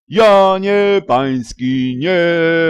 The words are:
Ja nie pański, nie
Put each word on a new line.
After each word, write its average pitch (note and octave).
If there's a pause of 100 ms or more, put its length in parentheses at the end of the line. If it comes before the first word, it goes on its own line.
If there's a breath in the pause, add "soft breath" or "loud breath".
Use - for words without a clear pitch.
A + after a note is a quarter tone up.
Ja G3
nie G3+
pański, B2+
nie F3+ (520)